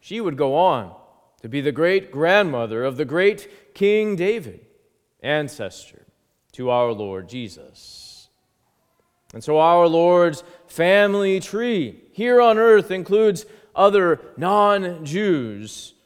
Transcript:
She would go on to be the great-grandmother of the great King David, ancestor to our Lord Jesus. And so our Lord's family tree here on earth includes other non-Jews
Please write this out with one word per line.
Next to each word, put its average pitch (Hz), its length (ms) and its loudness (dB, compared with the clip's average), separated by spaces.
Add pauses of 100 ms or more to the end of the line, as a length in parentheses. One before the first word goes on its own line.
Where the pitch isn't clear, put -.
She 220 160 -10
would 165 160 -6
go 139 200 -2
on 135 380 0 (480)
to 117 60 -16
be 139 120 -6
the 139 100 -2
great-grandmother 156 1120 -2
of 131 120 -4
the 147 80 -4
great 180 680 -4
King 208 440 0
David, 175 500 -6 (560)
ancestor 139 840 -8 (460)
to 127 180 -6
our 120 220 0
Lord 95 360 -8
Jesus. - 1000 -18 (1040)
And 110 120 -16
so 151 160 0
our 170 260 4
Lord's 170 560 2 (240)
family 196 720 0
tree 196 600 -6 (100)
here 247 300 2
on 226 180 4
earth 220 320 4
includes 196 560 0 (300)
other 185 440 4 (160)
non-Jews 170 1600 -2 (120)